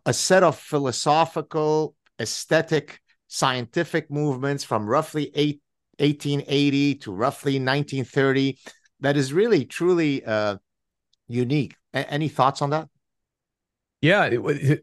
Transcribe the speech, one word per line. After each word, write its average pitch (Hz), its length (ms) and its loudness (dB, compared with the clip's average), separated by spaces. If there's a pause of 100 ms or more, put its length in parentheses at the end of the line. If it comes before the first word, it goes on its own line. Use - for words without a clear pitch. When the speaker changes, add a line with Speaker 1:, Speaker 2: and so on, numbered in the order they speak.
Speaker 1:
a 127 80 0
set 185 300 4
of 160 140 4
philosophical, 151 1400 0 (240)
aesthetic, 156 840 -2 (260)
scientific 143 800 -2
movements 143 540 -2
from 107 240 -2
roughly 147 480 -2
eight, 147 260 0 (380)
eighteen 143 480 0
eighty 143 480 2
to - 160 -14
roughly 135 480 -2
nineteen 135 460 -2
thirty 135 540 0 (420)
that 143 160 2
is 135 160 0
really, 190 320 2
truly, 165 580 0
uh, 107 320 -2 (720)
unique. 123 480 -2 (180)
A-, 139 160 -4
any 147 200 -2
thoughts 135 320 2
on 143 80 -2
that? 156 180 -4 (1120)
Speaker 2:
Yeah, 175 240 4
it 120 160 -2
wa-, 143 100 -2
it, 143 320 0